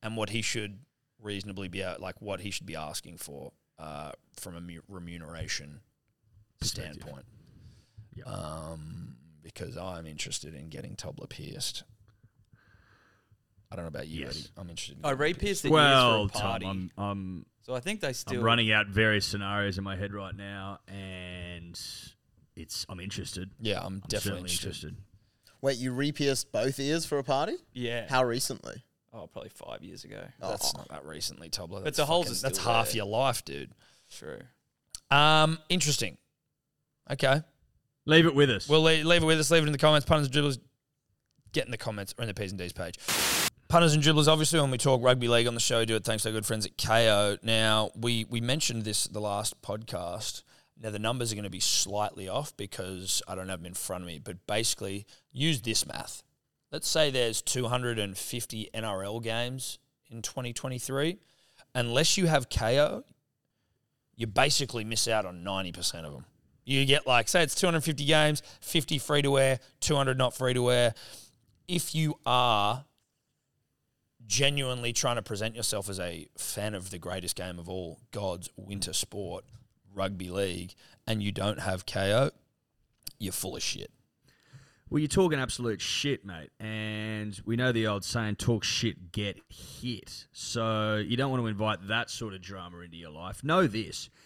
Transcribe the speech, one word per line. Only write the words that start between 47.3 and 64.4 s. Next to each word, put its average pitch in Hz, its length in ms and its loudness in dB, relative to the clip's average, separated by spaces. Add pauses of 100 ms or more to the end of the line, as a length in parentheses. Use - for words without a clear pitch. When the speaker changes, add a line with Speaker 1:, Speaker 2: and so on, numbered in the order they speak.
Speaker 1:
Now, 110 520 4
we, 113 320 0
we 117 140 -2
mentioned 120 440 0
this 107 180 0
the 104 180 -4
last 104 400 -2
podcast. 101 800 -6 (400)
Now, 110 80 -6
the 107 100 -6
numbers 117 320 -2
are 107 40 -4
gonna 101 160 -8
be 92 80 -10
slightly 98 680 0
off 127 300 -6
because 95 720 -6
I 92 80 -8
don't 92 140 -8
have 95 100 -6
them 85 80 -12
in 90 80 -12
front 90 280 -6
of 90 40 -12
me, 82 100 -10
but 92 300 -14
basically, 104 580 -2 (260)
use 139 300 0
this 110 240 0
math. - 380 -10 (480)
Let's 151 160 -6
say 151 240 4
there's 120 320 2
two 123 240 0
hundred 120 320 0
and 98 180 -2
fifty 104 560 -6
N 113 100 -4
R 98 200 -4
L 104 160 -4
games 120 580 -4 (320)
in 113 140 -12
twenty 123 300 -6
twenty-three. 139 680 -2 (560)
Unless 127 420 4
you 190 100 4
have 143 220 4
K 120 320 4
O, 214 220 2 (1120)
you 113 100 -4
basically 123 580 4